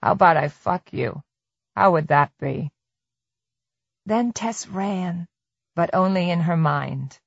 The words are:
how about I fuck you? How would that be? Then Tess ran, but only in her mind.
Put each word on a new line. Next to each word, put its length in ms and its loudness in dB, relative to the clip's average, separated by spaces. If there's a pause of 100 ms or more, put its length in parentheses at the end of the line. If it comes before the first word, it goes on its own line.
how 120 2
about 240 6
I 120 0
fuck 440 -6
you? 280 -6 (540)
How 180 4
would 140 0
that 320 2
be? 320 -6 (1300)
Then 280 0
Tess 340 -8
ran, 600 -4 (480)
but 180 0
only 360 2
in 120 0
her 160 0
mind. 680 -2